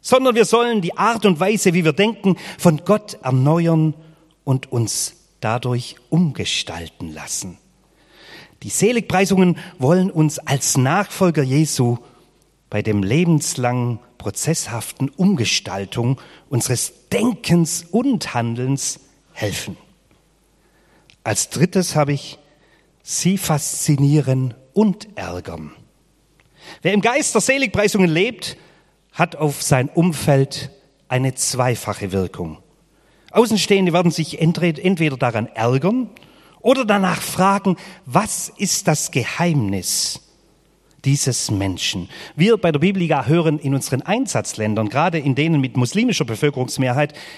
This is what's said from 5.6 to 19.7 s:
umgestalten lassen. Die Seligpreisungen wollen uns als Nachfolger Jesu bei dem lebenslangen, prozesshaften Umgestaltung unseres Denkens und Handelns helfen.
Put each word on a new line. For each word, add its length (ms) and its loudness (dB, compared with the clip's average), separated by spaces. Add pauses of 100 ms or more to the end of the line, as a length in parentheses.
umgestalten 1000 -4
lassen. 460 -10 (1040)
Die 80 -12
Seligpreisungen 880 2 (200)
wollen 320 4
uns 280 0
als 380 -2
Nachfolger 680 2
Jesu 560 2 (720)
bei 120 -2
dem 200 0
lebenslangen, 960 0 (200)
prozesshaften 920 -4
Umgestaltung 1120 -2 (280)
unseres 640 -4
Denkens 760 0
und 440 -2
Handelns 640 -2 (320)
helfen. 440 -6 (1500)